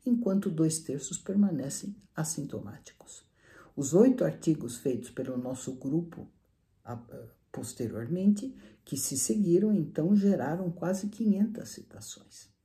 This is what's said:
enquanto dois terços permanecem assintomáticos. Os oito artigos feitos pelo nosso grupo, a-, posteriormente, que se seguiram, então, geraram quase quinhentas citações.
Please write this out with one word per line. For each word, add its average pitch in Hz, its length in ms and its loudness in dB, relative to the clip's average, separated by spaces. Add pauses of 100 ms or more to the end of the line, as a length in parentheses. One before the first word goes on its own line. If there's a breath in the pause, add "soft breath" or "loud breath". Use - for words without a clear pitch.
enquanto 196 460 2
dois 160 300 2
terços - 380 -8
permanecem 180 760 0 (220)
assintomáticos. - 1080 -8 (520 loud breath)
Os 139 180 -4
oito 240 300 6
artigos - 520 -2
feitos - 340 -4
pelo 127 280 -6
nosso 127 380 -8
grupo, 160 520 -4 (560)
a-, 117 140 -10 (540)
posteriormente, 170 1040 0 (280 loud breath)
que 147 120 -6
se 139 200 -4
seguiram, 202 560 4
então, 170 440 2
geraram 180 540 2
quase 185 380 -4
quinhentas 208 600 0
citações. - 800 -18 (160)